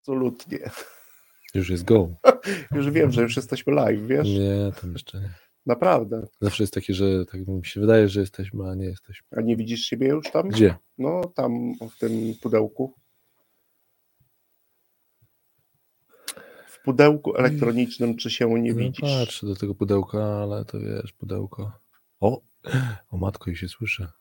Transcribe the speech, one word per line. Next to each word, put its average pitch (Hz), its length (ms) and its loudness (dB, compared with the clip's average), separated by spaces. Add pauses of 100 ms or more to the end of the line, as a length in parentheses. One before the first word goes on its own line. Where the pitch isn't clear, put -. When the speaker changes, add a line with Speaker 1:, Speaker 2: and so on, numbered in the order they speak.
(140)
Speaker 1:
Absolutnie. - 560 -4 (840)
Speaker 2:
Już 92 160 -2
jest 87 140 -2
go. 101 240 6 (320)
Speaker 1:
<laughs> 180 340 -6
Już 143 160 0
wiem, 151 220 2
że 117 100 2
już 117 140 0
jesteśmy 135 360 -4
live, 110 340 2
wiesz? 131 220 0
Speaker 2:
Nie, 101 520 0
tam 90 120 -8
jeszcze 90 280 -12
nie. 98 100 -8 (360)
Speaker 1:
Naprawdę. 120 600 2 (140)
Speaker 2:
Zawsze 101 220 0
jest 98 120 0
takie, 98 200 -2
że 92 320 2
tak 92 220 -10
mi 95 180 -6
się - 140 -8
wydaje, 107 280 8
że 98 120 0
jesteśmy, 98 500 -6
a 92 40 -6
nie 95 100 -6
jesteśmy. 95 420 -12 (100)
Speaker 1:
A 117 40 -2
nie 113 160 2
widzisz 117 240 -4
siebie 127 280 -2
już 151 220 -2
tam? - 180 0
Speaker 2:
Gdzie? 107 260 6 (240)
Speaker 1:
No, 156 220 -2 (140)
tam 120 380 -2 (180)
w - 80 -20
tym 113 440 -2
pudełku. 113 520 0 (3750)
W - 180 -20
pudełku 147 520 6
elektronicznym, 120 800 0
czy 117 140 -8
się 117 180 0 (140)
nie 117 100 0
Speaker 2:
No, 117 60 0
Speaker 1:
widzisz? 127 220 -4 (200)
Speaker 2:
patrzę - 260 -6
do 101 100 -4
tego 101 180 -4
pudełka, 101 500 0
ale 104 400 -4
to 107 160 -10
wiesz, 104 320 -8
pudełko. 101 600 -8 (480)
O! 113 200 2 (720)
O 98 60 -8
matko, 92 340 -4
i 85 60 -6
się 90 120 -8
słyszę. 98 400 -8 (120)